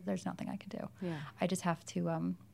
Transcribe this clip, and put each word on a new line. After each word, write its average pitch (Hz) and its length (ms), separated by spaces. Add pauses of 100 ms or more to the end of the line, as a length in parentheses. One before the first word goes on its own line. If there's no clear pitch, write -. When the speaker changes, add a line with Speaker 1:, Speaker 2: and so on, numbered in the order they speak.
Speaker 1:
there's 190 200
nothing 180 240
I 202 80
can - 120
do." - 200 (140)
Speaker 2:
Yeah. 170 140 (240)
Speaker 1:
I 190 80
just 180 140
have 170 240
to, 175 220
um, 165 280 (180)